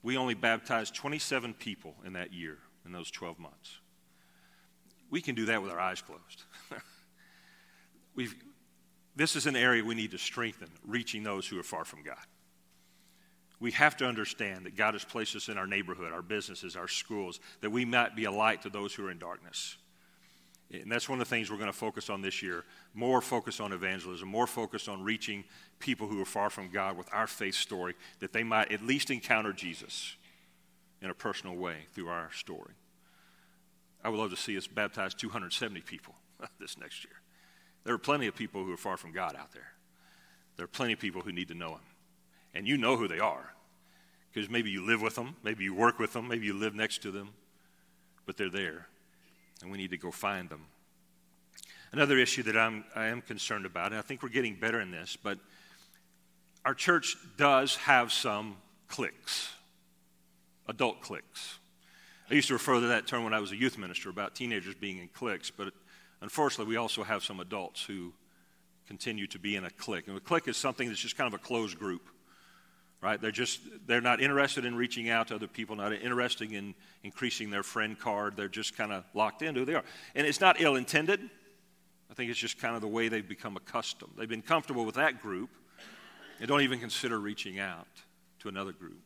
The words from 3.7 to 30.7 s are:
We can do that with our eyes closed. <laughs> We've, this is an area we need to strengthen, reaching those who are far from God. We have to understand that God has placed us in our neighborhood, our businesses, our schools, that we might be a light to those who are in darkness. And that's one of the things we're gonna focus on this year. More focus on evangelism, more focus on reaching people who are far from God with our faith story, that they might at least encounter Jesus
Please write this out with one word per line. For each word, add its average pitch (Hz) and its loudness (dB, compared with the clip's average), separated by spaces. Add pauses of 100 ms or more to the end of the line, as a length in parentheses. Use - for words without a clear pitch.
We 160 0
can 139 -2
do 113 2
that 110 4
with 98 -4
our 85 -4
eyes 92 0
closed. - -18 (260)
<laughs> - -12 (1300)
We've, 120 -4 (800)
this 156 2
is 135 2
an 139 4
area 120 8
we 113 0
need 107 -2
to 92 -8
strengthen, 110 -4 (180)
reaching 113 -4
those 98 -2
who 92 -4
are 82 -8
far 80 -4
from 76 -14
God. 73 -10 (1400)
We 117 -2
have 151 6
to 131 2
understand 104 -2
that 92 -10
God 107 4
has 101 -6
placed 110 -4
us 104 -6
in 104 -4
our 95 -2
neighborhood, 90 -2
our 87 -6
businesses, 95 -6
our 90 -6
schools, 98 -4 (220)
that 107 -2
we 123 2
might 117 4
be 110 0
a 101 2
light 107 4
to 101 -8
those 101 -6
who 98 -6
are 92 -4
in 87 -10
darkness. 87 -10 (960)
And 92 -10
that's 117 0
one 131 -2
of 120 0
the 127 0
things 110 -2
we're 104 -6
gonna 101 -2
focus 107 -4
on 98 -4
this 95 -2
year. 87 -6 (300)
More 123 4
focus 120 -2
on 101 -4
evangelism, 92 -4
more 113 4
focus 110 -4
on 98 -6
reaching 104 -4 (340)
people 113 -2
who 104 -2
are 95 -2
far 104 0
from 92 -8
God 95 0
with 90 -10
our 107 2
faith 98 -4
story, 90 -2 (260)
that 95 -8
they 113 0
might 110 4
at 104 -2
least 135 0
encounter 110 2
Jesus - -8 (840)